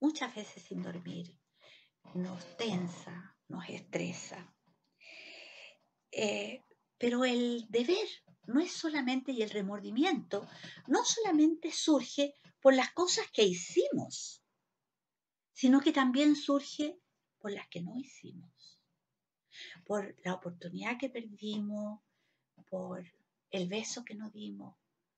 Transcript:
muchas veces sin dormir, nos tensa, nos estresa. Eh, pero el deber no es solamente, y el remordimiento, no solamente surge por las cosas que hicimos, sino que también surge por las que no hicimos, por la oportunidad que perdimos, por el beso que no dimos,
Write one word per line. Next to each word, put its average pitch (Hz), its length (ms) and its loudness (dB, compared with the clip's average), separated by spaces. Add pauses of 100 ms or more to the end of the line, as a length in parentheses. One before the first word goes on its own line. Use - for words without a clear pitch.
muchas 269 340 0
veces 202 300 -12
sin 180 180 -6
dormir, 175 560 -10 (760)
nos 180 420 -8
tensa, 180 800 -6 (120)
nos - 200 -10
estresa. - 840 -8 (1600)
Eh, 214 520 -4 (380)
pero 240 240 2
el 240 460 2
deber 330 360 2 (400)
no 247 140 2
es 359 120 -2
solamente, 269 600 0
y 240 80 -2
el 214 80 0
remordimiento, 208 1000 0 (400)
no 370 160 4
solamente 330 680 4
surge 285 600 2 (260)
por 269 140 10
las 254 180 2
cosas 359 400 0
que - 100 4
hicimos, - 1000 0 (1120)
sino 262 260 8
que 302 120 6
también 277 440 6
surge 285 640 -2 (380)
por 208 140 -8
las 202 160 -8
que 175 120 -10
no 202 160 -8
hicimos, - 840 -16 (1080)
por 202 280 -4 (100)
la 180 100 -2
oportunidad 185 640 -8
que 269 100 -4
perdimos, 214 920 -8 (680)
por 185 340 -8 (480)
el 185 180 -2
beso 220 360 -6
que - 100 -12
no 214 140 -10
dimos, 101 480 -14 (420)